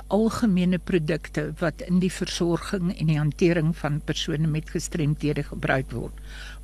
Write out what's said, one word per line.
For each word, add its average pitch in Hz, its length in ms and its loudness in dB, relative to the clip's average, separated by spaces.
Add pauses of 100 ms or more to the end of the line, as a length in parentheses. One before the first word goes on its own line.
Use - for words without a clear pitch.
algemene 190 720 4
produkte 156 800 -2
wat 165 240 -2
in 180 180 2
die 180 120 2
versorging 175 840 -2
en 156 80 0
die 156 120 4
hantering 165 580 4
van 147 280 -2
persone 156 420 -2
met 156 240 -2
gestremdhede 147 720 0
gebruik 135 480 0
word. - 220 -6 (520)